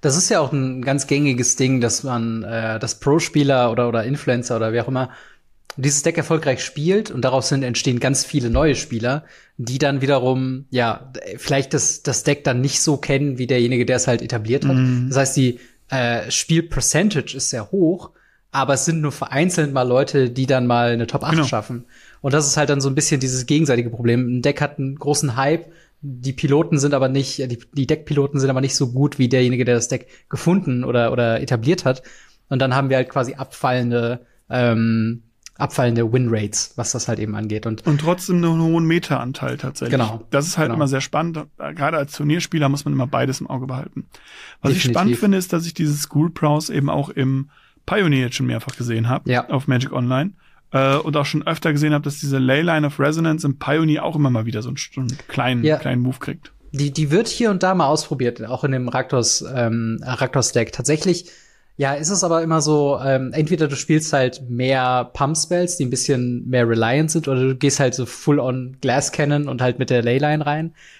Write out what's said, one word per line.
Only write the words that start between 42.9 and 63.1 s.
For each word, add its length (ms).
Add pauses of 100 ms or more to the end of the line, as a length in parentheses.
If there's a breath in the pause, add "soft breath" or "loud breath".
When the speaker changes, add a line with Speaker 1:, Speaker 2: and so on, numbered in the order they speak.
Speaker 2:
immer 140
beides 340
im 80
Auge 180
behalten. 400 (540 loud breath)
Was 120
ich 60
Speaker 1:
Definitiv. 220
Speaker 2:
spannend 160
finde, 220
ist, 140
dass 140
ich 80
dieses 340
Ghoul 220
Prowse 440
eben 160
auch 180
im 420 (360 soft breath)
Pioneer 400
jetzt 100
schon 100
mehrfach 300
gesehen 320
hab, 200
Speaker 1:
Ja. 200
Speaker 2:
auf 200
Magic 240
Online. 400 (400 soft breath)
Äh, 240
und 200
auch 100
schon 200
öfter 260
gesehen 220
hab, 80
dass 160
diese 200
Leyline 500
of 100
Resonance 480
im 140
Pioneer 440
auch 120
immer 140
mal 160
wieder 140
so 100
einen, 60
so 260
einen 140 (120)
kleinen, 340
Speaker 1:
Ja. 140
Speaker 2:
kleinen 260
Move 160
kriegt. 320 (220)
Speaker 1:
Die, 180
die 220
wird 160
hier 240
und 100
da 140
mal 100
ausprobiert, 580
auch 200
in 80
dem 160
Raktos, 560 (100)
ähm, 480
Raktos-Deck. 720
Tatsächlich, 540 (500 loud breath)
ja, 180
ist 160
es 140
aber 180
immer 180
so, 440
ähm, 280